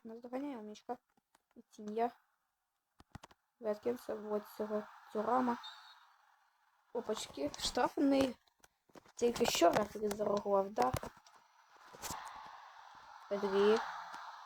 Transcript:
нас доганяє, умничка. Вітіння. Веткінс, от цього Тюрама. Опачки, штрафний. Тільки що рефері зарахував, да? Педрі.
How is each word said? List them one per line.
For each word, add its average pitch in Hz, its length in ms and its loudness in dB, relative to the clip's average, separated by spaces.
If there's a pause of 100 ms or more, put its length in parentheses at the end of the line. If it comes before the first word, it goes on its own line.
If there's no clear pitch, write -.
нас 226 160 -12
доганяє, 254 380 -6
умничка. 214 380 -10 (600)
Вітіння. 220 540 -4 (1500)
Веткінс, 233 480 -2
от 214 340 -2 (140)
цього 214 260 -2 (300)
Тюрама. 240 460 2 (1300)
Опачки, 254 640 -4
штрафний. 277 800 4 (800)
Тільки 240 320 2
що - 240 6
рефері 214 380 0
зарахував, 202 600 2
да? 240 220 2 (2250)
Педрі. 202 500 4 (680)